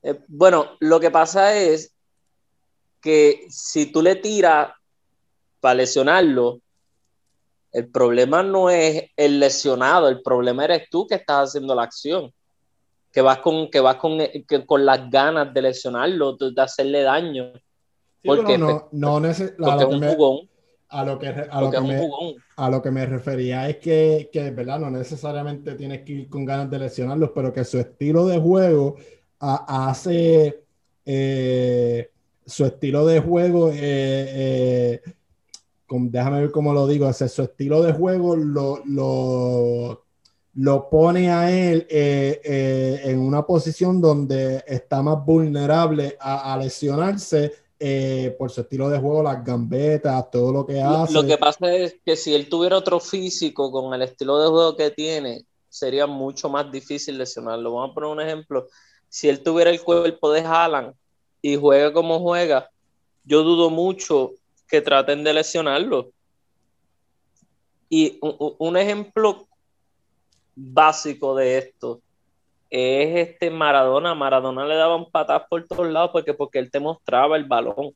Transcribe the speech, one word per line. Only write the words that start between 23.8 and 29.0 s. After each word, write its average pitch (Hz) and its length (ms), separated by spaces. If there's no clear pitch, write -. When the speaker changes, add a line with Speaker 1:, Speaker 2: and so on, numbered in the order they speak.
Speaker 2:
que, 143 200
¿verdad? 127 280
No 139 120
necesariamente 143 840
tienes 139 280
que 147 100
ir 135 160
con 139 160
ganas 135 240
de 135 100
lesionarlos, 135 560
pero 131 180
que 127 120
su 127 140
estilo 156 480
de 175 120
juego 160 560